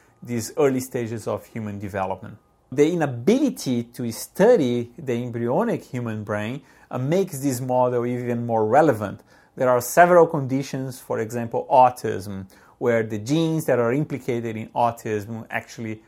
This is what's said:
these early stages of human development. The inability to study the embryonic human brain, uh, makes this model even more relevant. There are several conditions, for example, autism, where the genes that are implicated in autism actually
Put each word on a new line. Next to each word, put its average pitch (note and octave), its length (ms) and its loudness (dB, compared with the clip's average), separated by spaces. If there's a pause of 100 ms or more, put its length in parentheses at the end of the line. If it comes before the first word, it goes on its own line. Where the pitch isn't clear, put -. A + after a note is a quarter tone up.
(240)
these A#2+ 340 -4
early C#3 220 4
stages A#2 480 -6
of G#2+ 180 -4
human G#2 320 -8
development. G2 580 -6 (360)
The D3 200 4
inability D3 920 0
to A#2+ 280 -8
study B2+ 840 2
the B2+ 160 -4
embryonic B2 680 -2
human A2+ 400 -6
brain, G#2+ 400 -4 (260)
uh, - 80 -6
makes D#3 400 0
this C3 240 -2
model B2+ 420 2
even A#2+ 400 -2
more A2+ 220 2
relevant. G#2+ 560 2 (340)
There B2+ 140 0
are B2 100 4
several E3+ 460 6
conditions, C3+ 760 -4
for A#2 200 -6
example, A#2 500 -6
autism, G#2 800 2 (320)
where A#2 240 2
the A2 160 -6
genes D#3 460 0
that C3 120 4
are A#2+ 160 2
implicated A#2+ 640 -4
in A2+ 120 -10
autism A2+ 840 -2
actually A2+ 560 -8